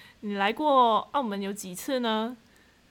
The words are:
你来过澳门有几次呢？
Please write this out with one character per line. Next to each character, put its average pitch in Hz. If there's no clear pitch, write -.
你 202
来 196
过 254
澳 277
门 202
有 196
几 185
次 262
呢？ 226